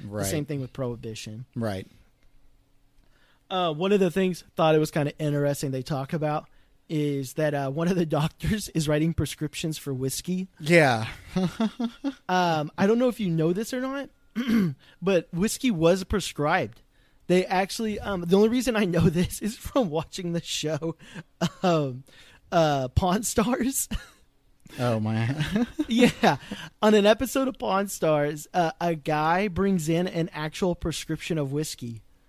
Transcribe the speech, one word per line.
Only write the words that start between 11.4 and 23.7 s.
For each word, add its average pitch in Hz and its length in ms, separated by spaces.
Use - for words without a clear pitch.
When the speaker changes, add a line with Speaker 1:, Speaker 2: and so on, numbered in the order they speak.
Speaker 2:
Um, 170 500
I 190 100
don't 226 120
know 254 100
if 233 100
you 202 100
know 165 240
this 220 200
or 254 80
not, 269 280
<clears throat> 220 400
but 175 300
whiskey 208 400
was 175 320
prescribed. 156 760
They 180 180
actually, 202 540
um, 196 220
the 175 140
only 214 140
reason 247 260
I 208 100
know 175 160
<laughs> 175 80
this 170 320
is 208 140
from 247 340
watching 170 440
the 170 80
show, 156 540
um, 147 420
uh, 147 380
Pawn 190 340
Stars. 240 680